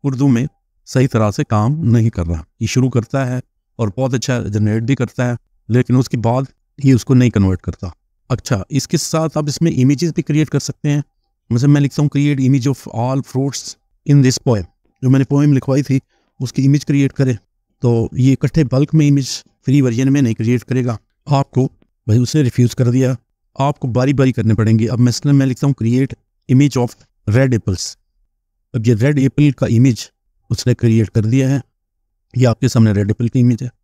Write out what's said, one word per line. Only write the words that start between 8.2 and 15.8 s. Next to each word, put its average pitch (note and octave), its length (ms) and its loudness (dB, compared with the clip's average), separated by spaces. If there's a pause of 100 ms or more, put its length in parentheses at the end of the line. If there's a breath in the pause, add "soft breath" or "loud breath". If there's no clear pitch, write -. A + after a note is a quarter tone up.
अच्छा, - 400 -4
इसके D3 280 -2
साथ D#3+ 300 -4 (100)
आप D3 100 -4
इसमें E3 220 -2
इमेजेस C#3 420 0
भी - 100 -4
क्रिएट D3+ 260 -2
कर C#3+ 100 -2
सकते - 300 -6
हैं। D3 160 -2 (480)
जैसे A#2+ 140 0
मैं D3 140 4
लिखता C#3+ 220 -2
हूँ, D3 80 0
"Create C#3+ 400 0
image C3+ 260 0
of - 120 -18 (100)
all C3 280 -4
fruits - 500 -8 (340)
in C#3+ 40 6
this C3 280 4
poem।" G#2+ 220 -2 (380)
जो B2+ 80 0
मैंने C3+ 140 4
पोएम C#3+ 280 2
लिखवाई C3+ 300 0